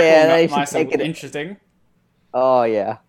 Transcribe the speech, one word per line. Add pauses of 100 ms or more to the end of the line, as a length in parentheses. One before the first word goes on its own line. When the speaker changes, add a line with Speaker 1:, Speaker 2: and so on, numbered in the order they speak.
Speaker 1:
Yeah,
and
Speaker 2:
mi-,
Speaker 1:
I
used
to
Speaker 2:
mice
are
Speaker 1:
take
it
Speaker 2:
interesting. (760)
Speaker 1:
Oh,
yeah. (120)